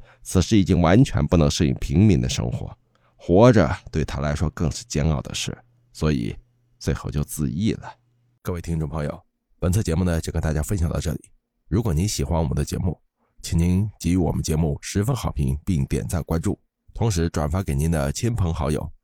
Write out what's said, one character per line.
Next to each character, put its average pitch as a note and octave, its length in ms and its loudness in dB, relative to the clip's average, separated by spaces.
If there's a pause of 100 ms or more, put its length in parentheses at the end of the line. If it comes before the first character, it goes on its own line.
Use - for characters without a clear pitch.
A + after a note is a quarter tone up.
(220)
此 - 200 2
时 A2 160 2
已 G2 60 6
经 F2 180 4
完 F2 220 6
全 - 220 0
不 E2+ 120 4
能 D2 120 6
适 E2 160 2
应 C2 100 2
平 E2 300 2
民 F2+ 140 6
的 A#1+ 80 -2
生 A#1+ 240 -4
活， - 260 -10 (380)
活 A2 380 6
着 F2+ 220 4 (140)
对 D#2 140 -2
他 - 160 -6
来 D2 160 -2
说 D2+ 140 -2
更 D#2 200 -2
是 - 160 -8
煎 D2+ 240 0
熬 C#2+ 120 0
的 - 120 -12
事， - 240 -8 (360)
所 D#2 180 0
以 A1+ 240 -2 (420)
最 - 160 -4
后 - 160 -6
就 D2 140 -2
自 C#2+ 260 -4
缢 F2+ 260 -2
了。 - 160 -16 (500)
各 - 100 -8
位 F2 80 -6
听 E2 180 -4
众 D#2 120 -4
朋 D2+ 160 -6
友， - 180 -10 (360)
本 F2+ 120 0
次 G2+ 100 2
节 E2+ 140 -2
目 F2 80 0
呢， E2+ 160 0
就 - 100 -6
跟 D#2+ 120 -2
大 D#2 100 -2
家 D2+ 100 -2
分 G2 160 -4
享 D#2+ 120 0
到 - 100 -2
这 - 140 -4
里。 - 60 -8 (500)
如 F#2 120 0
果 G2+ 120 -2
您 D#2+ 120 2
喜 - 160 -4
欢 D2 160 -2
我 E2 60 0
们 D#2+ 100 -2
的 D2 120 -2
节 - 120 -6
目， - 220 -4 (420)
请 - 160 -2
您 F2+ 400 2
给 E2+ 140 -2
予 F#2 60 2
我 D#2 160 0
们 - 100 -4
节 D#2 140 -2
目 D#2 240 0
十 - 200 -4
分 A#2+ 140 0
好 - 160 -4
评， C#2 320 -2
并 D2+ 220 0
点 B1 200 -4
赞 E2 180 -4
关 E2 180 -2
注， F#2+ 180 -4 (340)
同 A#2 160 0
时 E2 200 0
转 D2+ 200 -2
发 F#2 140 -2
给 D2+ 100 -4
您 D2 160 0
的 C#2+ 220 0
亲 A#2 240 -2
朋 F2 180 0
好 D2+ 160 -2
友 - 220 -4 (120)